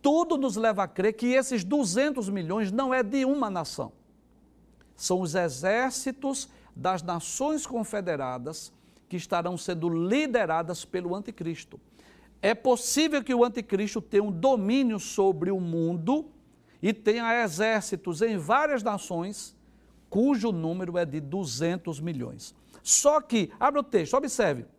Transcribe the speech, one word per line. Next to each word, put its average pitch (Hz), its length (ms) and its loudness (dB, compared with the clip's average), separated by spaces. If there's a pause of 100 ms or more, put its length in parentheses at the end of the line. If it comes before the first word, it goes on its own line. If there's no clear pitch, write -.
Tudo 330 340 4
nos 262 200 0
leva 214 280 2
a 180 40 -2
crer 214 260 0
que 233 140 -2
esses 254 360 2
duzentos 247 640 0
milhões 196 440 -2
não 254 220 0
é 254 100 2
de 262 200 0
uma 262 260 0
nação. 156 420 -6 (1040)
São 185 260 -2
os 165 140 -4
exércitos 240 1120 -2 (260)
das 170 280 -2
nações 262 640 -4
confederadas 156 1040 -6 (340)
que 180 80 -10
estarão 175 420 -2
sendo 170 320 -2
lideradas 175 960 0
pelo 180 280 -4
anticristo. 190 680 -10 (600)
É 220 140 4
possível 269 680 2
que 254 120 0
o 240 100 8
anticristo 208 560 -2
tenha 202 220 2
um 208 80 -2
domínio 226 680 2
sobre 190 520 0
o 190 80 0
mundo 170 720 0 (500)
e 208 100 2
tenha 226 520 0
exércitos 185 800 0
em 226 140 0
várias 247 440 2
nações, 196 720 -6 (540)
cujo 233 420 2
número 175 460 -2
é 175 80 2
de 147 140 -6
duzentos 156 800 -4
milhões. 139 560 -8 (260)
Só 294 400 4
que, 220 380 0
abre 285 200 4
o - 40 0
texto, 190 320 2
observe. 202 500 0 (120)